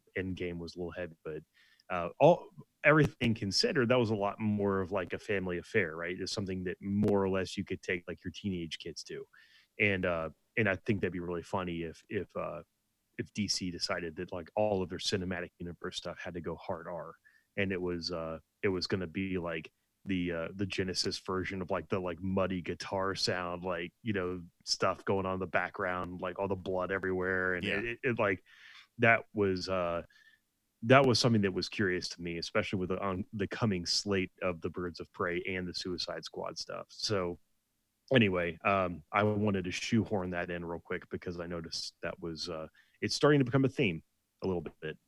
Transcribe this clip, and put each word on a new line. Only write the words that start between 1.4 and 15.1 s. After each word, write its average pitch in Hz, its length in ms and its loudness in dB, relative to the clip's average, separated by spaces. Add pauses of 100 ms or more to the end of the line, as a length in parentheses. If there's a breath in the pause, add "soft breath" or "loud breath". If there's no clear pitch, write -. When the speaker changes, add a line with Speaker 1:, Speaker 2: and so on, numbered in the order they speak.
Speaker 1:
uh, 87 200 0 (100)
all, 156 280 8 (380)
everything 139 480 6
considered, 110 560 2
that 127 100 6
was 110 100 4
a 110 60 2
lot 98 240 -2
more 104 400 2
of, 92 140 -2
like, 90 180 -2
a 90 80 -4
family 92 380 -2
affair, 82 400 0
right? 87 200 -4
It's 92 140 -4
something 92 320 -2
that 90 180 -4
more 101 400 4
or 95 80 4
less 95 280 0
you 95 80 -4
could - 160 -6
take, 92 260 -2
like, 85 160 -10
your 90 100 -6
teenage 87 460 -6
kids - 240 -12
to. 69 220 -10 (540 loud breath)
And, 98 260 4
uh, 82 240 0 (260)
and 107 140 4
I 95 60 2
think 95 260 -2
that'd 92 100 0
be 90 80 -6
really 85 240 -4
funny 90 380 -4
if, 80 260 -8
if, 98 300 -6
uh, 82 240 -6 (580)
if - 140 -10
D 101 140 -2
C 90 220 -2
decided 85 460 -4
that, 90 160 -8
like, 87 240 -8
all 107 260 2
of 85 80 -2
their 87 80 -6
cinematic 90 520 -2 (100)